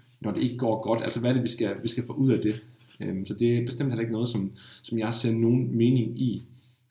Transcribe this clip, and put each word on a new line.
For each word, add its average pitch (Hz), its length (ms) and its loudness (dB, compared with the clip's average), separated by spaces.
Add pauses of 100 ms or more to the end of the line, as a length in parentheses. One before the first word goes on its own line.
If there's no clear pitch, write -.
(200)
når - 100 -4
det - 120 -2
ikke 120 140 0
går 113 260 0
godt? 113 200 0
Altså, - 180 -4
hvad 123 100 2
er 127 40 4
det, 123 80 2
vi 113 60 -2
skal, 98 340 -2
vi 117 60 -2
skal - 180 -4
få - 60 -8
ud 135 180 2
af 104 80 4
det? 107 280 -2 (340)
Øhm, 95 260 -4
så 101 80 -6
det 120 220 2
er 120 100 0
bestemt 135 240 -2
heller 113 100 -2
ikke 113 120 -2
noget, 117 160 0
som, 98 240 -2 (300)
som 117 160 -4
jeg 110 160 -2
ser 113 180 0
nogen 117 440 2
mening 123 440 2
i. 123 260 -2 (440)